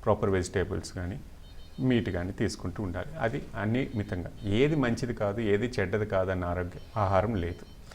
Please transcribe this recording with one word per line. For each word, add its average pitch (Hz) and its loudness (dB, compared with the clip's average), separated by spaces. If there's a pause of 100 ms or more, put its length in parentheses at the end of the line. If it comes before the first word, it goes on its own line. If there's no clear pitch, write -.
ప్రాపర్ 104 4
వెజిటేబుల్స్ 95 0
కానీ, 92 -4 (600)
మీట్ 123 4
కానీ 90 -2
తీసుకుంటూ 101 -2
ఉండాలి. 90 -4 (120)
అది 117 -2 (160)
అన్నీ 117 2
మితంగా, 95 -2 (120)
ఏది 123 4
మంచిది 120 2
కాదు, 107 0
ఏది 107 4
చెడ్డది 104 2
కాదన్న 92 2
ఆరోగ్య 87 -2 (180)
ఆహారం 98 4
లేదు. 87 -4 (180)